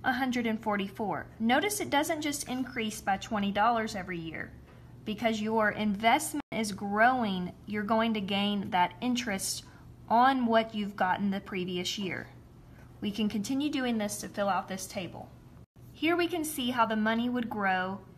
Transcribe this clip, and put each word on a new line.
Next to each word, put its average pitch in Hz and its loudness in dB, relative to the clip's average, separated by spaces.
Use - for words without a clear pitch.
a 262 2
hundred 247 0
and 220 -2
forty-four. 196 -2
Notice 277 2
it - -4
doesn't 302 2
just 294 -4
increase 240 -4
by 196 -2
twenty 202 -2
dollars 220 2
every 180 -6
year. 160 -8
Because 220 0
your 214 2
investment 226 2
is 208 -2
growing, 202 2
you're 208 -4
going 226 2
to 214 0
gain 202 0
that 180 4
interest 240 -2
on 247 6
what 226 4
you've 208 -4
gotten 196 2
the 196 -2
previous 180 -4
year. 156 -6
We 208 -2
can 208 0
continue 269 0
doing 247 0
this 208 -2
to 202 -8
fill 202 -2
out 190 0
this 185 -6
table. - -10
Here 330 2
we 349 2
can 330 -2
see 247 -2
how 240 4
the 214 0
money 226 2
would 240 -2
grow 190 0